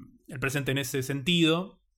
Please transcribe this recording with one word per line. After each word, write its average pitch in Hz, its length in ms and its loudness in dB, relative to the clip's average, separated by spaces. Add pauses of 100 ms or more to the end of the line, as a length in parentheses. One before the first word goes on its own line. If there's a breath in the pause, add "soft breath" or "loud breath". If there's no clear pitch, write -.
(280)
el 131 120 -10
presente 135 320 -2
en 135 60 0
ese 135 240 -2
sentido. 160 760 2 (200)